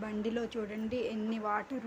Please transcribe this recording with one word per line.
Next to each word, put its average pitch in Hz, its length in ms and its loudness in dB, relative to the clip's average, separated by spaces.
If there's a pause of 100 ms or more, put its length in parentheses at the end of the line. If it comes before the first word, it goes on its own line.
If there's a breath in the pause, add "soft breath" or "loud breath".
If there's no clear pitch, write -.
బండిలో 214 380 0 (120)
చూడండి 220 440 0 (160)
ఎన్ని 220 320 2
వాటర్ 214 400 0